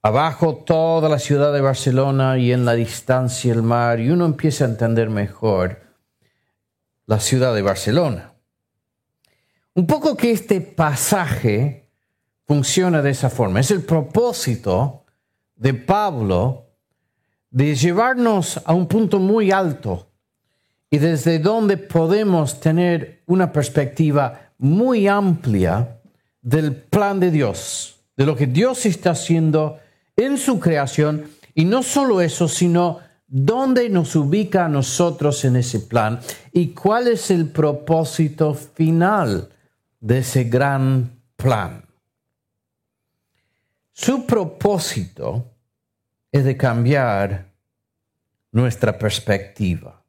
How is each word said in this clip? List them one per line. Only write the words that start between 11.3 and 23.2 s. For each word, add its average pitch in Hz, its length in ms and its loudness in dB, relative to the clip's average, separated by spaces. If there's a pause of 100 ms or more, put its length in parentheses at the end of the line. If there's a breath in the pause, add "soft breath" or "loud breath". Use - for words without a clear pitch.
funciona 156 560 2
de 139 100 2
esa 131 180 -2
forma. 104 320 0
Es 131 100 0
el 190 120 0
propósito 139 1200 -2 (500)
de 131 180 0
Pablo 127 920 -2 (840)
de 143 240 0
llevarnos 208 920 0
a 160 80 2
un 175 140 0
punto 202 320 0
muy 196 320 2
alto 139 600 -2 (800)
y 147 80 0
desde 160 420 0
donde 202 380 2
podemos 175 840 0
tener 170 680 0